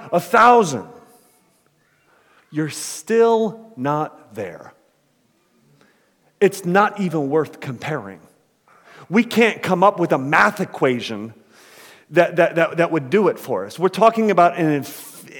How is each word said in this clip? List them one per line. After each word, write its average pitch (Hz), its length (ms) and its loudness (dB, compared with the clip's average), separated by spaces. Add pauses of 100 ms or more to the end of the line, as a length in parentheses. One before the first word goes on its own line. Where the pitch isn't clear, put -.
(120)
a 170 80 2
thousand. 214 680 4 (1600)
You're 151 180 -4
still 226 1080 0
not 143 600 -6
there. 85 380 -12 (1700)
It's 190 260 0
not 202 340 0
even 156 300 -4
worth 151 300 -2
comparing. 117 600 -10 (880)
We 214 140 2
can't 220 380 0
come 180 220 0
up 196 160 4
with 170 120 0
a 160 60 2
math 160 420 0
equation 113 760 -4 (760)
that, 170 280 2
that, 160 180 2
that, 160 220 0
that 165 140 0
would 143 200 -4
do 196 160 2
it 143 100 -2
for 101 280 -6
us. 104 120 -16
We're 180 120 0
talking 220 420 2
about 175 260 4
an 160 140 0
inf-, - 520 -8 (160)